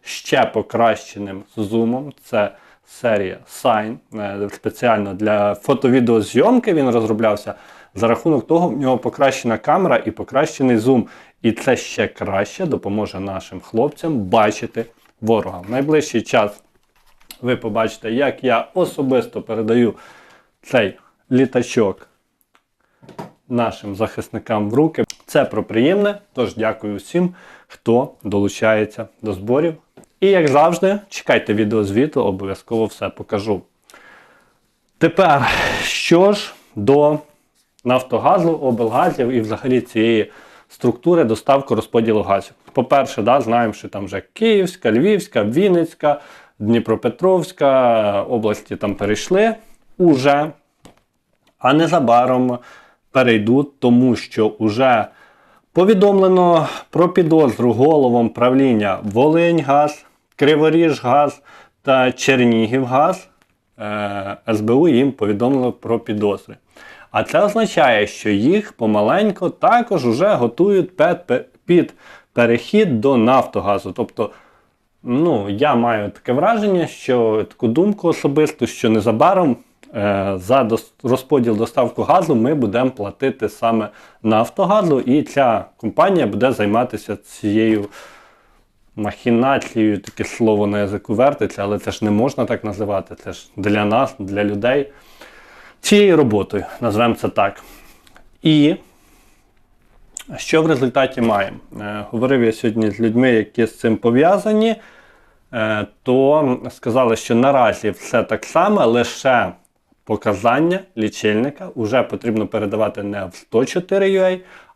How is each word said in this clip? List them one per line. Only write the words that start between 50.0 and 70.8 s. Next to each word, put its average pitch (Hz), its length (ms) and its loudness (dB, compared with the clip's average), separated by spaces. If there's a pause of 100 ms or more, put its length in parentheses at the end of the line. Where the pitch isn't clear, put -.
а 127 140 2
незабаром 127 840 2 (520)
перейдуть, 117 680 2
тому 123 360 4
що - 320 -2
уже 110 580 0 (680)
повідомлено 185 920 4 (220)
про 165 200 2
підозру 151 640 2
головам 123 560 2
правління 120 720 0
Волиньгаз, 147 1040 0 (300)
Криворіжгаз 147 1080 2 (400)
та 131 300 2
Чернігівгаз. 127 1160 0 (520)
Е, 101 580 -6 (100)
С 110 140 0
Б 110 120 0
У 156 140 4
їм 135 240 2
повідомило 120 600 -2
про 113 280 -6
підозри. 104 560 -4 (560)
А 110 120 -2
це 151 200 0
означає, 156 640 2
що - 220 -8
їх 147 440 0
помаленько 139 760 0
також 202 560 0
уже 151 280 2
готують 170 640 0